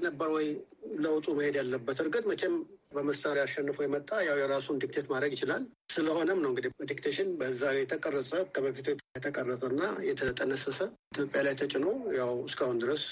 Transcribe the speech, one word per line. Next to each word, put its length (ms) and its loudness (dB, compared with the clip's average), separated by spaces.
ነበር 280 0
ወይ 180 4
ለውጡ 360 2
መሄድ 240 2
ያለበት? 420 0
እርግጥ 280 2
መቼም 280 2
በመሳሪያ 520 0
አሸንፎ 360 -2
የመጣ 320 0
ያው 140 2
የራሱን 420 0
ዲክቴት 300 -2
ማድረግ 240 0
ይችላል። 300 -2
ስለሆነም 500 2
ነው 80 2
እንግዲህ 220 0
ዲክቴሽን 480 -2
በዛ 280 -2
የተቀረጸ፣ 600 0
ከበፊቱ 360 -2
የተቀረጸና 720 -2
የተጠነሰሰ 720 0
ኢትዮጵያ 340 0
ላይ 140 2
ተጭኖ 300 0
ያው 200 0
እስካሁን 360 0
ድረስ 320 0